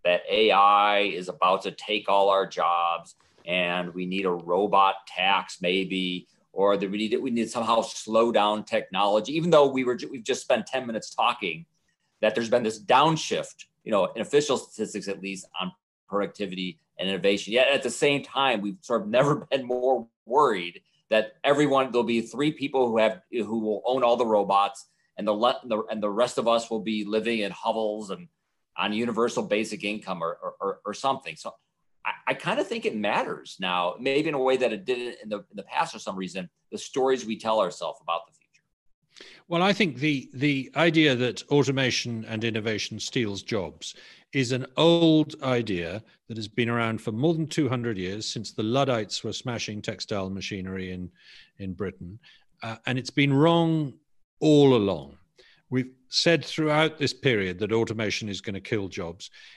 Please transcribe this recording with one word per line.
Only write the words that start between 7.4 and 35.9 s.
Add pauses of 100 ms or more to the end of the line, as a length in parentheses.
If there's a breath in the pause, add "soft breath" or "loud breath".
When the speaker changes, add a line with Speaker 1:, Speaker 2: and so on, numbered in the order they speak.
Speaker 1:
to
somehow
slow
down
technology,
even
though
we
were
ju-,
we've
just
spent
ten
minutes
talking (540)
that
there's
been
this
downshift, (200)
you
know,
in
official
statistics
at
least, (140)
on (360)
productivity (200)
and
innovation.
Yet
at
the
same
time,
we've
sort
of
never
<laughs>
been
more (180)
worried (280)
that (100)
everyone,
there'll
be
three
people
who
have, (100)
who
will
own
all
the
robots, (300)
and
the
le-,
and
the,
and
the
rest
of
us
will
be
living
in
hovels
and (480)
on
universal
basic
income
or,
or,
or,
or
something.
So (520)
I, (160)
I
kinda
think
it
matters
now,
maybe
in
a
way
that
it
didn't
in
the,
in
the
past